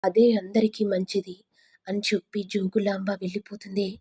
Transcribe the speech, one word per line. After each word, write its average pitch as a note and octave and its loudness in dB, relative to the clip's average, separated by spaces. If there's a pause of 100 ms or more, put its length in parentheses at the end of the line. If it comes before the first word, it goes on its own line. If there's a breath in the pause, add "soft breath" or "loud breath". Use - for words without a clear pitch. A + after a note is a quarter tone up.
అదే A3 6
అందరికీ G#3+ 2
మంచిది F#3+ -2 (440 soft breath)
అని G3+ -2
చెప్పి G#3 -2
జోగులాంబ G3 -2
వెళ్ళిపోతుంది. G3 -6